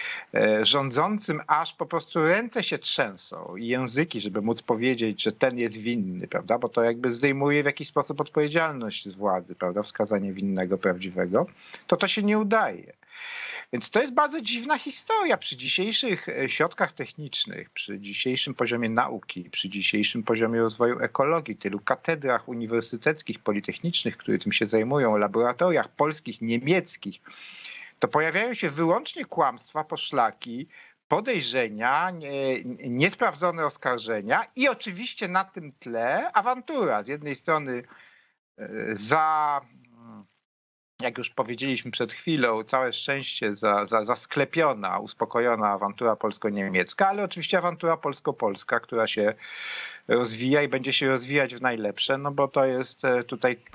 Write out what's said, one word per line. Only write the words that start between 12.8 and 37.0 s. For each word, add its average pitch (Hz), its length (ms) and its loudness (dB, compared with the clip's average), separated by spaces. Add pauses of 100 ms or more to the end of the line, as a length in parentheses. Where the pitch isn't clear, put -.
Więc 120 160 -4
to 214 100 4
jest 262 140 0
bardzo 294 260 2
dziwna 240 380 -2
historia 339 580 0
przy - 200 -8
dzisiejszych, 196 720 -2
e, 131 200 -2
środkach 160 440 0
technicznych, - 760 -8
przy 98 300 -10
dzisiejszym 123 540 -2
poziomie 117 340 0
nauki, 113 600 -2
przy - 180 -4
dzisiejszym 104 540 0
poziomie 113 380 2
rozwoju 117 380 2
ekologii, 139 580 0
tylu 98 240 -4
katedrach 139 680 -2
uniwersyteckich, 117 920 -2
politechnicznych, 104 760 -2
które - 220 0
tym - 140 -2
się - 140 2
zajmują, 113 500 4
laboratoriach 120 720 2
polskich, 147 540 -2
niemieckich. 120 800 0 (800)
To - 100 2
pojawiają 165 460 2
się 175 160 -2
wyłącznie 175 540 0
kłamstwa, 151 600 -2
poszlaki, 120 840 -2 (420)
podejrzenia, 143 1040 2
nie-, 139 540 -2 (240)
niesprawdzone 165 800 2
oskarżenia 117 760 0 (120)
i 269 120 4
oczywiście 220 600 -4
na 185 160 2
tym 165 280 -12
tle 127 600 0
awantura. 226 720 0